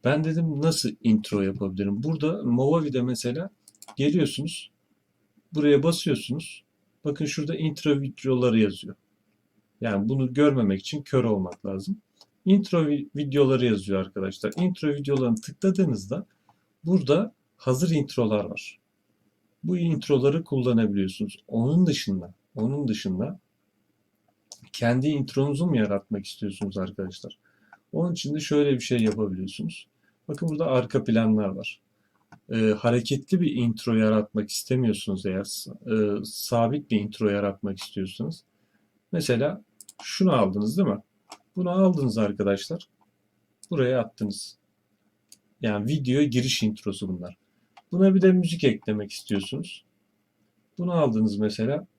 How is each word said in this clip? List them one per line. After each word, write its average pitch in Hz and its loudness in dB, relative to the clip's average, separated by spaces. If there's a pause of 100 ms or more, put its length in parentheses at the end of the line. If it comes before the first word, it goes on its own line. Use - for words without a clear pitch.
ben 151 2
dedim 160 0
nasıl 156 0 (120)
intro 107 2
yapabilirim? 98 -2
Burada 156 -2
Movavi'de 135 2
mesela 127 -4 (460)
geliyorsunuz. 147 -2 (840)
Buraya 147 6
basıyorsunuz. 156 -2 (400)
Bakın 147 -2
şurada 147 -4
intro 151 0
videoları 127 2
yazıyor. 98 -2 (840)
Yani 104 -2
bunu 131 0
görmemek 127 4
için 147 -8
kör 127 0
olmak 98 -2
lazım. 98 -6 (460)
Intro 185 4
vi-, 147 -2
videoları 135 4
yazıyor 98 0
arkadaşlar. 95 -6
Intro 180 0
videolarını 135 0
tıkladığınızda 160 -2 (580)
burada 165 2 (220)
hazır 135 0
introlar 117 0
var. - -12 (840)
Bu 180 0
introları 151 2
kullanabiliyorsunuz. 104 0 (120)
Onun 143 2
dışında, 92 -2 (220)
onun 131 -2
dışında 107 -4 (1300)
kendi 127 2
intronuzu 143 0
mu 151 2
yaratmak 101 -2
istiyorsunuz 98 -8
arkadaşlar? 95 -10 (540)
Onun 170 -2
için 147 -6
de 151 -4
şöyle 143 2
bir 120 -2
şey 123 -2
yapabiliyorsunuz. 104 -2 (420)
Bakın 165 -4
burada 156 -2
arka 127 0
planlar 110 2
var. - -10 (720)
Ee, 113 -2
hareketli 117 2
bir 170 0
intro 117 0
yaratmak 107 2
istemiyorsunuz 104 -2
eğer, 95 -6 (280)
e, 104 0
sabit 120 -2
bir 107 2
intro 104 -2
yaratmak 101 -2
istiyorsanız. - -8 (680)
Mesela 156 0 (380)
şunu 185 2
aldınız 107 0
değil 180 2
mi? 101 -2 (580)
Bunu 180 -2
aldınız 165 2
arkadaşlar. 98 -2 (840)
Buraya 131 2
attınız. - -8 (1040)
Yani 104 -2
videoya 143 2
giriş 127 0
introsu 104 -4
bunlar. 90 -10 (560)
Buna 190 6
bir 190 6
de 185 8
müzik 170 2
eklemek 107 -2
istiyorsunuz. - -6 (960)
Bunu 175 -2
aldınız 110 2
mesela. 113 -2 (120)